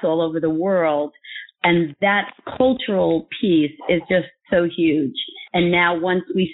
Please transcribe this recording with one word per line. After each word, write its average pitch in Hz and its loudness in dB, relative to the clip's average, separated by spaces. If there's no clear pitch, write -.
all 165 0
over 160 -4
the 160 0
world. 160 0
And 170 2
that 196 0
cultural 185 0
piece 160 2
is 175 2
just 180 0
so 175 2
huge. 156 0
And 175 2
now 175 2
once 180 0
we 185 0